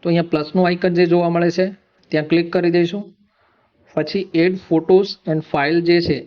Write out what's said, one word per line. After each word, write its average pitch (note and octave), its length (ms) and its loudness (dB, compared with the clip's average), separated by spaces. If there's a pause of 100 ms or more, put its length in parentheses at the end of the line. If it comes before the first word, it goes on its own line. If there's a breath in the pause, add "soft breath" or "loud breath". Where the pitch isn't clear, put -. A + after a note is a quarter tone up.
તો F3 60 -4
અહીંયા E3+ 140 2
પ્લસનું E3+ 440 0
આઇકન F3+ 280 0
જે F3 120 4
જોવા E3+ 220 2
મળે E3+ 220 0
છે, F#3 200 -2 (380)
ત્યાં D3+ 180 -2
ક્લિક E3+ 260 0
કરી F3 180 0
દઈશું. F3 460 -2 (760)
પછી F#3 400 -4
એડ F3+ 240 0 (140)
photos F#3 600 0
and D#3 60 0
file D#3 420 -2
જે E3+ 200 2
છે D#3 260 -4